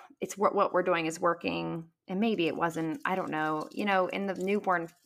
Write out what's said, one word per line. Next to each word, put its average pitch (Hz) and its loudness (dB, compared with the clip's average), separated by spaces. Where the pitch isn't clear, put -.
it's - -6
what, 196 4
what 196 4
we're 180 4
doing 170 2
is 165 -4
working." 170 -2
And 185 -4
maybe 202 2
it - -2
wasn't, 160 -2
I 165 0
don't 185 -4
know. 156 -2
You - -4
know, 190 4
in 196 -4
the 190 -2
newborn 185 0